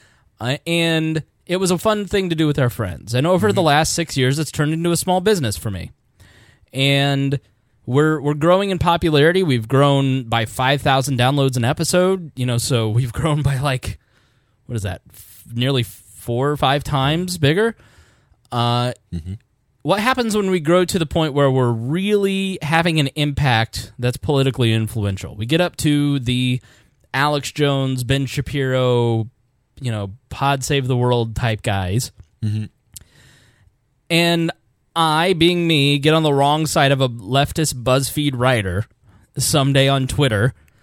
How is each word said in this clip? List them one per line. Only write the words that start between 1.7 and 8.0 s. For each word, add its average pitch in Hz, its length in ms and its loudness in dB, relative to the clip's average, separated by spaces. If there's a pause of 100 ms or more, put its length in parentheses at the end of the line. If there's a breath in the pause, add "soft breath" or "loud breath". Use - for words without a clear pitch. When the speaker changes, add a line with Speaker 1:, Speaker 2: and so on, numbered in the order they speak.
Speaker 1:
a 180 60 2
fun 214 280 0
thing 190 240 -2
to 165 60 -2
do 156 100 2
with 147 140 0
our 123 100 2
friends. 104 420 -8
And 127 140 0
over 185 260 2
the 202 80 2
Speaker 2:
Mm-hmm. 165 60 2
Speaker 1:
last 151 280 2
six - 220 -4
years, 135 220 2
it's 156 140 -4
turned 151 200 -2
into 170 200 -2
a 165 40 2
small 185 240 0
business 175 360 0
for - 140 -8
me. 90 200 -8 (840 soft breath)
And 139 680 0 (460)
we're, 147 340 2